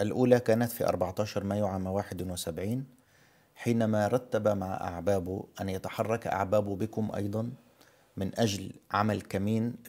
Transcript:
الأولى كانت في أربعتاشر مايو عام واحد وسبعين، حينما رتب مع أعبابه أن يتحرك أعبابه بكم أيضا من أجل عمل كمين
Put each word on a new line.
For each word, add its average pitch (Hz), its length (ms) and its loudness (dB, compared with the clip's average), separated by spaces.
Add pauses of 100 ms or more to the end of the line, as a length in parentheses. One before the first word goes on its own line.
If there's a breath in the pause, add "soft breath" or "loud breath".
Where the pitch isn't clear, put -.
الأولى 123 380 6
كانت 117 320 2
في - 160 -2
أربعتاشر 98 560 -2
مايو 101 240 0
عام 92 200 -4
واحد 92 440 -4
وسبعين، 95 540 -4 (720 soft breath)
حينما 110 520 2
رتب 110 400 2
مع 98 260 0
أعبابه 92 680 -2 (180)
أن 95 80 -4
يتحرك 104 580 -4
أعبابه 98 480 2
بكم 110 400 -2
أيضا 107 360 -2 (640 soft breath)
من 95 220 -2
أجل 98 320 0 (200)
عمل 101 300 2
كمين 110 520 0 (140)